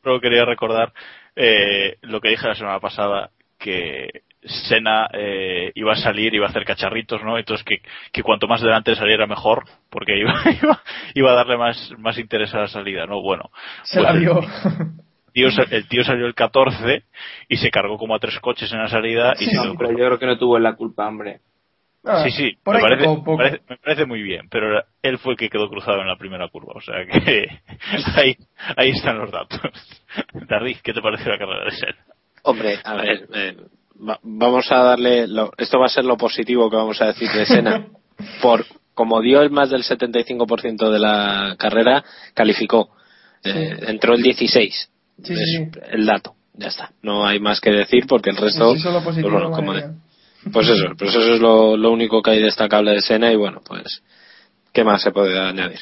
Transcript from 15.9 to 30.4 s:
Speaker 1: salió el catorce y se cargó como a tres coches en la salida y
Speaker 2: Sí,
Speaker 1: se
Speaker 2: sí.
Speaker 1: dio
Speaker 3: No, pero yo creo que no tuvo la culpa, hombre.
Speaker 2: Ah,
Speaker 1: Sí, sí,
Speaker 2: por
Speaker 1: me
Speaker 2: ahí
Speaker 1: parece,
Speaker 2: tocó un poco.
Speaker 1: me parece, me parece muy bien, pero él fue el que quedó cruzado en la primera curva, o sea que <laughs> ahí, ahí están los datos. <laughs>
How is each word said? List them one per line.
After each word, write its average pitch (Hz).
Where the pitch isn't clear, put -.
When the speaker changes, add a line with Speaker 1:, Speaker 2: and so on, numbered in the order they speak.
Speaker 1:
salió 123
el 120
catorce 120
y 123
se 123
cargó 101
como 110
a -
tres 110
coches 117
en 117
la 110
salida 113
y -
Speaker 2:
Sí, -
Speaker 1:
se 226
Speaker 2:
sí. 185
Speaker 1:
dio 98
Speaker 3:
No, 85
pero 120
yo 117
creo 123
que 131
no 123
tuvo 120
la 113
culpa, 107
hombre. 104
Speaker 2:
Ah, 180
Speaker 1:
Sí, 143
sí, 120
Speaker 2:
por 202
Speaker 1:
me -
Speaker 2:
ahí 233
Speaker 1:
parece, 135
Speaker 2:
tocó 156
un 151
poco. 156
Speaker 1:
me 135
parece, 151
me 127
parece 151
muy 117
bien, 92
pero 107
él 127
fue 131
el 113
que 113
quedó 104
cruzado 101
en 95
la 92
primera 95
curva, -
o -
sea 95
que 104
<laughs> -
ahí, 131
ahí 131
están 123
los 107
datos. -
<laughs> -